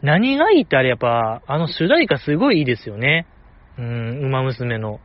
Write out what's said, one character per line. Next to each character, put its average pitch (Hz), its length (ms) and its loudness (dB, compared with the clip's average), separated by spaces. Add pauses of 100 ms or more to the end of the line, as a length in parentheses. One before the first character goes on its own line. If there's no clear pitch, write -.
何 202 340 2
が 320 140 4
い 370 100 6
い - 20 2
っ 190 40 0
て、 - 100 0
あ 131 60 4
れ 131 80 2
や 123 60 2
っ - 20 -12
ぱ、 117 480 0
あ 143 120 -4
の 165 100 -2
主 165 200 -2
題 311 160 4
歌 156 140 0
す 147 180 -2
ご 262 160 2
い 185 80 2
い - 20 0
い - 20 0
で 123 120 -2
す - 120 -14
よ 101 80 -12
ね。 147 300 -2 (520)
う 123 40 -12
ん、 120 420 -8
ウ 131 40 -2
マ 131 140 -2
娘 123 360 -4
の。 107 260 -8